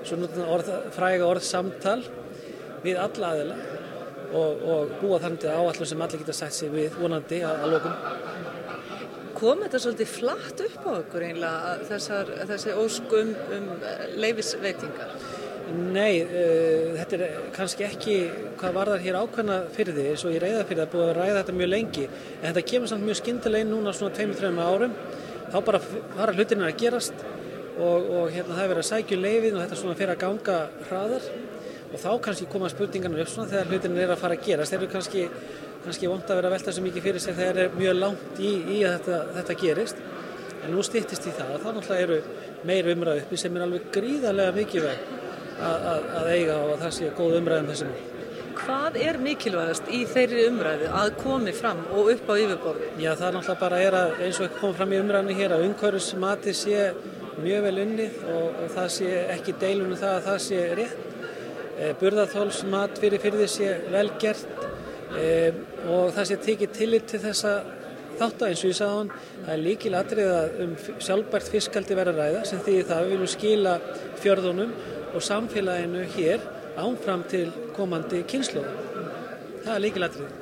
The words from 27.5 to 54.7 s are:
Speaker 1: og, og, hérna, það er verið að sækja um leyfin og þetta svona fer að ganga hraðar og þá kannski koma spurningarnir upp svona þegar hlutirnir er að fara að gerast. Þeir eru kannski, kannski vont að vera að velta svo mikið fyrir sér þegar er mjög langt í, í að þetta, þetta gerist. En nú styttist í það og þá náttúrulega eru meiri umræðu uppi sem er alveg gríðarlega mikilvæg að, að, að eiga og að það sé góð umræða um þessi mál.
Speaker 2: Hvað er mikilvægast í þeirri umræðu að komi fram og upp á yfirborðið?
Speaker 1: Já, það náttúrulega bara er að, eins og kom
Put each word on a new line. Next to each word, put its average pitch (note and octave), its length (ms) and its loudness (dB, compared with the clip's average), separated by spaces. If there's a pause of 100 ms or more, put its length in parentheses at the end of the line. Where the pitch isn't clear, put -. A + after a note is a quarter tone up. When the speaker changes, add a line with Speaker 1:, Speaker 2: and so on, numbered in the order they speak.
Speaker 1:
og, F3 280 4
og, F3 280 2
hérna, F3 200 -4
það F3+ 100 0
er F#3+ 80 2
verið E3 120 2
að - 80 0
sækja G#3+ 260 0
um F#3 80 0
leyfin A3 320 4
og F3 60 0
þetta F3+ 180 -4
svona F3 180 -2
fer F#3+ 140 2
að E3+ 100 -2
ganga F#3+ 360 2 (300)
hraðar G#3 380 -2 (680)
og - 80 -8
þá F3 80 -2 (160)
kannski F#3 240 -4
koma F#3 240 -2
spurningarnir F3+ 500 -2
upp E3 80 -4
svona A3 200 -6
þegar F#3 180 0
hlutirnir F3+ 380 2
er F3+ 80 4
að F3 80 -6
fara E3+ 140 2
að - 100 -8
gerast. D3+ 260 2
Þeir F#3 80 0
eru F#3+ 120 -4
kannski, F#3 320 0 (580)
kannski F3 260 -2
vont F3+ 200 -4
að F#3 100 4
vera F3+ 100 2
að F#3+ 60 2
velta F#3 180 -4
svo F#3 140 -2
mikið F3 200 -4
fyrir F3+ 160 0
sér F3+ 140 -4
þegar F3+ 260 2
er F3+ 140 0
mjög F#3 220 4
langt G3 420 -2
í, G3+ 120 2 (240)
í - 100 2
að F3 100 4
þetta, E3+ 220 0 (180)
þetta F3 240 -2
gerist. F3+ 400 2 (600)
En D#3 100 -4
nú G3 120 2
styttist - 420 -2
í E3 80 -6
það C#3 220 -4
og D#3 40 -4
þá G#3+ 80 -4
náttúrulega G3 380 0
eru E3 100 4 (480)
meiri F3 300 4
umræðu D#3+ 300 2
uppi F3 160 -4
sem F3 160 -2
er F3 100 0
alveg F3+ 260 -4
gríðarlega G3+ 640 2
mikilvæg D#3+ 480 0 (540)
að, E3 320 0
að, D3+ 180 0 (120)
að E3+ 120 2
eiga D#3+ 300 4
og D3+ 100 2
að D3+ 120 -2
það D#3+ 120 -2
sé D#3 220 -2
góð E3 220 6
umræða D#3+ 240 4
um C#3+ 80 -4
þessi D3 180 -4
mál. - 100 -6 (520)
Speaker 2:
Hvað C#4 480 -2
er D#4 180 2
mikilvægast F3+ 720 0
í A#3+ 160 0
þeirri A#3+ 400 6
umræðu D#3+ 480 2
að G#3 140 4 (100)
komi B3+ 380 0
fram F#3 240 0 (100)
og G#3 220 6
upp A#3 180 0
á - 60 6
yfirborðið? E3+ 640 0
Speaker 1:
Já, D#3+ 180 2
það F3+ 160 0
náttúrulega F3+ 240 -2
bara F3+ 240 4
er F#3+ 140 6
að, F3 160 4 (100)
eins F3+ 160 0
og F3+ 220 -2
kom G3 160 2